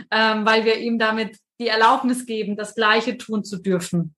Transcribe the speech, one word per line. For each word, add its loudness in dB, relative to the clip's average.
ähm, 2
weil 4
wir 2
ihm -2
damit -2
die -4
Erlaubnis 2
geben, -4
das -10
Gleiche 2
tun -6
zu -10
dürfen -2